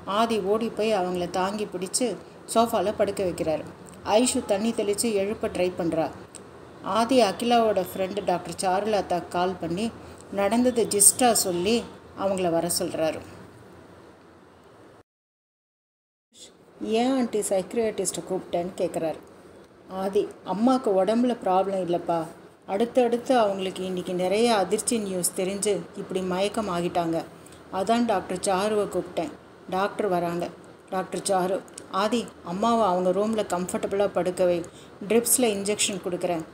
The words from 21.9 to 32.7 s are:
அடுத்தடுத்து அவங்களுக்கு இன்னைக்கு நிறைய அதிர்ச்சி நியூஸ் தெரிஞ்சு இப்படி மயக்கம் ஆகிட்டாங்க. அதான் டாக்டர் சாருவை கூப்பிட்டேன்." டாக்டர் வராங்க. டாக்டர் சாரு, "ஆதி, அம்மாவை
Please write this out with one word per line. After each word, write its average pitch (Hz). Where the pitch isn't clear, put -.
அடுத்தடுத்து 240
அவங்களுக்கு 190
இன்னைக்கு 185
நிறைய 202
அதிர்ச்சி 202
நியூஸ் 190
தெரிஞ்சு 196
இப்படி 185
மயக்கம் 196
ஆகிட்டாங்க. 170
அதான் 226
டாக்டர் 190
சாருவை 202
கூப்பிட்டேன்." 170
டாக்டர் 202
வராங்க. 175
டாக்டர் 185
சாரு, 185
"ஆதி, 208
அம்மாவை 220